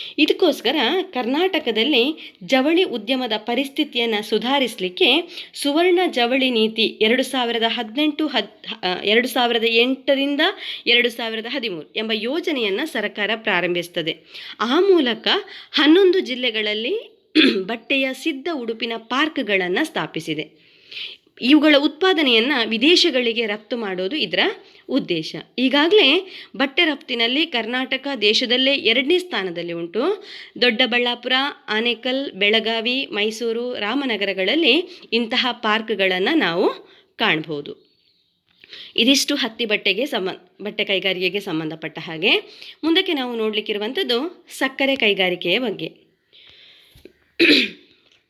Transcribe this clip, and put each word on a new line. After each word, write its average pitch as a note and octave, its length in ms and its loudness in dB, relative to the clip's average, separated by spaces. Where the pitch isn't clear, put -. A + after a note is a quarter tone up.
ಇದಕ್ಕೋಸ್ಕರ E4+ 580 2
ಕರ್ನಾಟಕದಲ್ಲಿ C4 1200 0
ಜವಳಿ C4+ 400 4
ಉದ್ಯಮದ B3 540 -4
ಪರಿಸ್ಥಿತಿಯನ್ನ A#3+ 840 -2
ಸುಧಾರಿಸ್ಲಿಕ್ಕೆ A#3+ 1080 0
ಸುವರ್ಣ E4+ 540 2
ಜವಳಿ B3+ 420 0
ನೀತಿ A3 360 2
ಎರಡು A3+ 380 2
ಸಾವಿರದ A#3+ 440 -2
ಹದಿನೆಂಟು B3+ 600 -2
ಹದ್-, A3 580 -6
ಆ, F3+ 180 -2
ಎರಡು A#3 240 2
ಸಾವಿರದ A#3+ 360 0
ಎಂಟರಿಂದ C4+ 760 2
ಎರಡು A#3+ 220 4
ಸಾವಿರದ A3+ 400 -6
ಹದಿಮೂರು A3+ 460 -8
ಎಂಬ A3 200 -4
ಯೋಜನೆಯನ್ನ A#3+ 680 -2
ಸರ್ಕಾರ G#3 500 -4
ಪ್ರಾರಂಭಿಸ್ತದೆ. F3 840 -2
ಆ A#3+ 200 2
ಮೂಲಕ D#4 480 2
ಹನ್ನೊಂದು F4 480 6
ಜಿಲ್ಲೆಗಳಲ್ಲಿ A#3 920 -4
<clears throat> A#3 300 4
ಬಟ್ಟೆಯ C4 480 -2
ಸಿದ್ಧ C4+ 420 -6
ಉಡುಪಿನ A#3 440 -6
ಪಾರ್ಕ್ಗಳನ್ನ A3+ 840 0
ಸ್ಥಾಪಿಸಿದೆ. D#3+ 800 -6
ಇವುಗಳ D4 360 6
ಉತ್ಪಾದನೆಯನ್ನ C#4+ 720 2
ವಿದೇಶಗಳಿಗೆ A#3+ 800 2
ರಫ್ತು G#3+ 320 -6
ಮಾಡೋದು F#3+ 380 -4
ಇದರ F#3 240 -2
ಉದ್ದೇಶ. F3 460 -2
ಈಗಾಗಲೇ D4 760 4
ಬಟ್ಟೆ C#4 280 2
ರಫ್ತಿನಲ್ಲಿ C4 600 0
ಕರ್ನಾಟಕ B3+ 600 -4
ದೇಶದಲ್ಲೇ B3 540 2
ಎರಡನೇ C#4 440 2
ಸ್ಥಾನದಲ್ಲಿ F#3+ 540 -6
ಉಂಟು. G3+ 520 -4
ದೊಡ್ಡಬಳ್ಳಾಪುರ, A#3+ 720 0
ಆನೇಕಲ್, A#3+ 600 -2
ಬೆಳಗಾವಿ, A3 760 -2
ಮೈಸೂರು, A3+ 680 -4
ರಾಮನಗರಗಳಲ್ಲಿ A#3 1300 0
ಇಂತಹ A#3 380 0
ಪಾರ್ಕ್ಗಳನ್ನ G#3+ 840 0
ನಾವು G3+ 340 2
ಕಾಣ್ಬೋದು. D#3+ 760 -4
ಇದಿಷ್ಟು C#4 400 2
ಹತ್ತಿ A#3+ 300 -4
ಬಟ್ಟೆಗೆ G#3 400 0
ಸಂಬಂಧ, F#3+ 580 -8
ಬಟ್ಟೆ G#3 200 -6
ಕೈಗಾರಿಕೆಗೆ F#3 560 -2
ಸಂಬಂಧಪಟ್ಟ D#3+ 600 -6
ಹಾಗೆ. E3 320 -2
ಮುಂದಕ್ಕೆ E4+ 300 0
ನಾವು B3 220 -4
ನೋಡ್ಲಿಕ್ಕಿರುವಂಥದ್ದು A3+ 1120 -4
ಸಕ್ಕರೆ C4+ 460 -2
ಕೈಗಾರಿಕೆಯ F#3 640 0
ಬಗ್ಗೆ. F3+ 320 -6